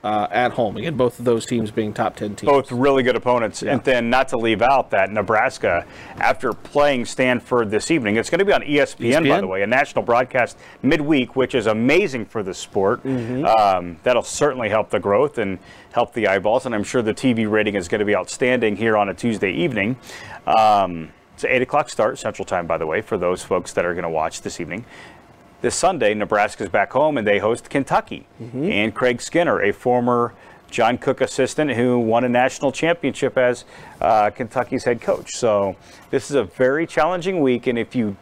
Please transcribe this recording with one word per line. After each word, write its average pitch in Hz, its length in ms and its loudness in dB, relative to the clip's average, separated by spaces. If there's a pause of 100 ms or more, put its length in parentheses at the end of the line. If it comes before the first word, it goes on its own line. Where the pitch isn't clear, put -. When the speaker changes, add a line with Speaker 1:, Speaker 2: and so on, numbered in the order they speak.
Speaker 1:
uh, 107 300 -2
at 120 220 0
home. 117 240 -2
Again, 139 180 -6
both 120 240 0
of 120 60 -10
those 117 200 2
teams 113 260 -2
being 107 220 -4
top 110 220 -2
ten 107 180 -8
teams. - 160 -2
Speaker 2:
Both 135 220 2
really 135 320 2
good 120 140 2
opponents. 117 440 0
Speaker 1:
Yeah. 143 120 -2
Speaker 2:
And 117 100 -2
then 120 260 2
not 127 200 2
to 131 80 -4
leave 110 240 2
out 127 300 2
that 98 200 2
Nebraska, 107 720 0 (360)
after 120 320 0
playing 143 500 0
Stanford 123 680 0
this 104 220 -2
evening, 113 240 2
it's 113 140 0
gonna 185 160 2
be 196 80 2
on 135 100 2
E 147 160 0
S 139 160 0
P 120 180 0
N, 160 100 4
by 143 40 2
Speaker 1:
E 135 40 4
S - 20 4
P 170 40 2
N? 196 40 0
Speaker 2:
the 190 60 -4
way, 95 140 -2
a 101 60 0
national 123 380 0
broadcast 120 520 0 (240)
midweek, 143 540 0
which 127 180 0
is 113 140 2
amazing 127 600 2
for 110 160 -6
the 92 100 -6
sport. 101 500 -2
Speaker 1:
Mm-hmm. 127 420 -4
Speaker 2:
Um, 95 580 2
that'll 120 200 2
certainly 127 460 -2
help 104 200 0
the 107 120 0
growth 101 360 0
and 98 220 -4 (320)
help 120 220 -2
the 107 140 0
eyeballs, 98 380 2
and 123 80 -4
I'm 104 120 -2
sure 127 160 -2
the 107 120 -2
T 127 200 0
V 113 140 0
rating 104 280 2
is 90 140 -2
gonna 104 160 0
be 101 100 2
outstanding 113 640 0
here 110 180 2
on 101 140 2
a 92 40 -6
Tuesday 101 380 -2
evening. 127 460 -2 (500)
Um, 98 640 2 (240)
it's - 100 -10
an 120 80 -2
eight 127 100 2
o'clock 147 280 0
start 117 300 0
Central 104 260 -6
Time, 87 220 -4
by 82 100 -2
the 80 100 -4
way, 85 140 -2
for 110 160 -6
those 90 260 -2
folks 92 300 -4
that 92 100 0
are 87 100 -2
gonna 87 160 -6
watch 80 340 -4
this - 180 -10
evening. 87 240 -10 (760)
This 120 140 -2
Sunday, 139 380 2
Nebraska's 104 560 -2
back 98 240 0
home, 147 240 2
and 110 100 -2
they 101 120 2
host 110 300 -2
Kentucky. 143 580 -4 (140)
Speaker 1:
Mm-hmm. 123 300 -8
Speaker 2:
And 107 240 0
Craig 123 260 0
Skinner, 156 400 0
a 101 120 2
former 123 600 0 (380)
John 117 260 2
Cook - 220 -2
assistant 131 540 -2
who 123 260 2
won 113 240 2
a 127 60 0
national 127 420 2
championship 151 640 -2
as, 123 280 0 (340)
uh, 107 300 4
Kentucky's 120 560 -6
head 120 160 0
coach. - 340 -4
So 101 400 0 (360)
this - 180 -4
is 143 80 0
a 117 80 2
very 135 420 0
challenging 175 540 0
week, 127 260 2
and 120 100 0
if 110 160 -6
you 107 280 -2